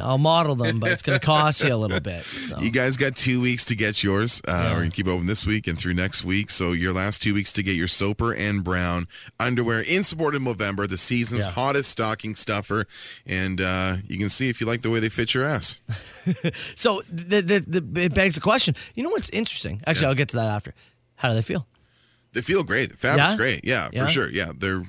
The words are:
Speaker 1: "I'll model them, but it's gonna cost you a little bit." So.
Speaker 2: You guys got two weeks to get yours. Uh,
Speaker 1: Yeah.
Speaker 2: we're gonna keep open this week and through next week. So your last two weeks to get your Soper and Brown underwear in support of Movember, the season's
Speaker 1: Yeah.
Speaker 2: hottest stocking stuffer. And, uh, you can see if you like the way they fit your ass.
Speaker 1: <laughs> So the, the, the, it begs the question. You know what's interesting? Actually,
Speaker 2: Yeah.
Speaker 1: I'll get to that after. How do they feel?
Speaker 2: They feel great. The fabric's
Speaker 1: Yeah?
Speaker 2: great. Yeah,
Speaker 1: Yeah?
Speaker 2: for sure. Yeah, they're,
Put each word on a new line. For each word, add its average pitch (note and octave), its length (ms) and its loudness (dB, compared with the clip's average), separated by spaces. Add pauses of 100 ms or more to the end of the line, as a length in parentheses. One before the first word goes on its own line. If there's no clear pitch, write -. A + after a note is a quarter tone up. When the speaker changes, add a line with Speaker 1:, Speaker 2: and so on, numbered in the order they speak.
Speaker 1:
"I'll C3 140 2
model D#3 380 4
them, A#2 260 0
but F3 100 2
it's F3 100 0
gonna C3+ 200 2
cost D3+ 420 4
you C#3 100 4
a A#2 40 2
little G#2+ 240 0
bit." F2 220 -6
So. - 360 -6
Speaker 2:
You A2+ 100 0
guys B2+ 280 2
got C3 180 0
two B2 240 2
weeks B2 260 2
to A#2 100 0
get G#2 280 0
yours. G2+ 420 2
Uh, - 60 -2
Speaker 1:
Yeah. E2+ 200 2
Speaker 2:
we're E2 80 0
gonna E2 100 0
keep F#2 180 -2
open F2+ 180 0
this G#2 220 0
week G#2+ 200 0
and E2 120 -2
through F2+ 140 0
next F2+ 320 0
week. G2 240 0
So F2+ 240 2
your F2+ 180 0
last F#2 320 0
two G#2 100 2
weeks G2+ 200 0
to G#2 100 -2
get F#2+ 120 0
your E2+ 120 0
Soper G#2 460 0
and G2+ 280 -2
Brown F2 460 -2 (320)
underwear A#2 400 0
in F3+ 240 0
support D#3 320 0
of C#3 60 -2
Movember, G2+ 480 -2
the F#2 80 -4
season's A#2 480 0
Speaker 1:
Yeah. F2+ 80 -4
Speaker 2:
hottest C3+ 380 2
stocking A2 440 -2
stuffer. G#2 520 -2 (380)
And, F#2 360 -2
uh, F#2 440 0
you - 120 -8
can G2+ 100 -2
see C3 220 0
if A#2 100 -4
you A2 80 -2
like A#2 140 -2
the A#2 80 -2
way A2+ 100 2
they A2 80 2
fit A2+ 260 -2
your C3 120 0
ass. - 360 -2 (440)
Speaker 1:
<laughs> - 500 -4
So G#3+ 340 0
the, F3 320 0
the, F#3+ 180 2 (200)
the, D#3 220 -4
it F3 120 2
begs F#3 220 4
the D#3 60 -4
question. G#3+ 340 2 (200)
You A#3 80 -4
know E4+ 80 -2
what's - 180 -2
interesting? - 580 -4
Actually, D3+ 160 2
Speaker 2:
Yeah. C3+ 60 2
Speaker 1:
I'll C3+ 60 2
get C3+ 140 0
to - 60 -6
that A2+ 140 0
after. G#2 240 -6 (420)
How B2+ 140 0
do A2+ 60 2
they A2+ 60 2
feel? F3 260 -4 (680)
Speaker 2:
They B2 80 -2
feel F3+ 220 2
great. A#2 260 0
The - 80 -20
fabric's D3 340 4
Speaker 1:
Yeah? A3 60 0
Speaker 2:
great. A#2 260 0
Yeah, G#2 300 2
Speaker 1:
Yeah? B2+ 140 0
Speaker 2:
for D#3+ 40 2
sure. B2 180 0
Yeah, E2+ 280 -4
they're, F#2+ 320 -2